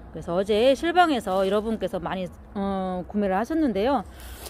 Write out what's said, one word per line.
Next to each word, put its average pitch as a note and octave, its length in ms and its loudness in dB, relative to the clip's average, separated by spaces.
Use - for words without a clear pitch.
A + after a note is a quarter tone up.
그래서 E3 240 -6
어제 G#3 400 4
실방에서 D4 720 2
여러분께서 G3+ 540 0
많이, F3 280 -4
어, F#3+ 520 -2
구매를 G3+ 300 0
하셨는데요. A#3+ 680 0